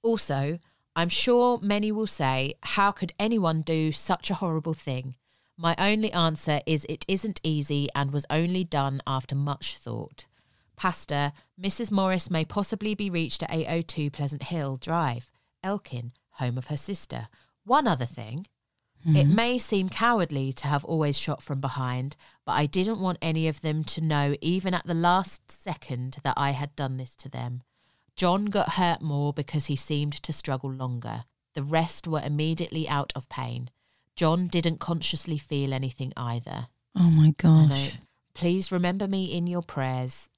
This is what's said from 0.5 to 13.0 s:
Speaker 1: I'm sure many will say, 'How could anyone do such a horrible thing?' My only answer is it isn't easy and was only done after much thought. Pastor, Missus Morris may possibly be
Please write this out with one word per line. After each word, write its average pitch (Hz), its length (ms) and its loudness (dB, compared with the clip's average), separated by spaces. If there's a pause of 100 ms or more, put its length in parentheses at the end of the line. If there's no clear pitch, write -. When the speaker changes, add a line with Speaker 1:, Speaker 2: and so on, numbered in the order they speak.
Speaker 1:
I'm 170 120 2
sure 247 540 4
many 208 280 2
will 214 160 0
say, 135 560 0
'How 202 300 2
could - 260 -4
anyone 196 440 2
do 156 300 2
such - 380 -2
a 190 40 0
horrible 160 400 -2
thing?' 131 420 -6 (400)
My 170 220 0
only 214 340 2
answer 160 540 2
is 156 220 0
it - 200 -6
isn't 190 360 -2
easy 147 500 0
and 139 180 0
was 143 160 -2
only 175 360 0
done 139 420 -2
after 131 300 -2
much 139 420 -4
thought. - 480 -10 (500)
Pastor, 147 560 -2 (240)
Missus 196 360 -4
Morris 185 380 0
may 160 140 0
possibly 208 520 -4
be 202 120 -4